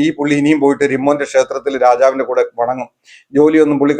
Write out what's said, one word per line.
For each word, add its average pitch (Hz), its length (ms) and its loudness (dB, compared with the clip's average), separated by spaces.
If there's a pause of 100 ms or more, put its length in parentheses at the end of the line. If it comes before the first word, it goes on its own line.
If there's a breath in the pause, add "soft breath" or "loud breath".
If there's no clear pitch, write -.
ഈ - 20 0 (120)
പുള്ളി 143 220 -2
ഇനിയും 147 220 2
പോയിട്ട് 139 300 0
റിമ്മോന്റെ 139 340 -2
ക്ഷേത്രത്തിൽ 135 480 -2 (120)
രാജാവിന്റെ 131 420 2
കൂടെ 123 160 -2 (160)
വണങ്ങും, 120 300 -6 (440 soft breath)
ജോലിയൊന്നും 151 460 4
പുള്ളി 143 200 0